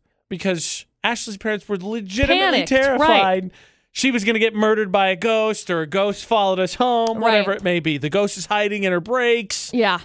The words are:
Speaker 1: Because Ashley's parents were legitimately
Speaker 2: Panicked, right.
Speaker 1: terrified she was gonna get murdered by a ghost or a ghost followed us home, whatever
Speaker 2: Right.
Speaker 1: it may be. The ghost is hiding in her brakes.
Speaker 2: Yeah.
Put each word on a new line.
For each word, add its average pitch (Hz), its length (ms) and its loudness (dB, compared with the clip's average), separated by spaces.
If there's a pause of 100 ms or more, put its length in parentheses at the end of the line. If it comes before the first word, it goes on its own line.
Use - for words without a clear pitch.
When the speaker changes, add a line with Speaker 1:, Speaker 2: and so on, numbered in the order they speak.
(280)
Speaker 1:
Because 180 580 -4 (160)
Ashley's 220 340 -4
parents 214 320 -6
were 208 100 -4
legitimately 214 640 -2
Speaker 2:
Panicked, 285 260 0
right. 262 120 2
Speaker 1:
terrified 240 680 2 (420)
she 262 200 0
was 233 100 0
gonna 220 160 0
get 220 160 2
murdered 214 380 2
by 196 160 4
a 190 80 0
ghost 220 520 -2
or 170 120 0
a 156 60 -4
ghost 196 380 -2
followed 196 360 2
us 180 160 -2
home, 226 420 0
whatever 214 320 2
Speaker 2:
Right. 202 80 -2
Speaker 1:
it 196 60 -8
may 175 160 0
be. 147 180 -2
The 143 120 -4
ghost 202 280 0
is 180 80 -10
hiding 208 380 0
in 185 80 2
her 175 80 0
brakes. 233 760 -2
Speaker 2:
Yeah. 202 300 2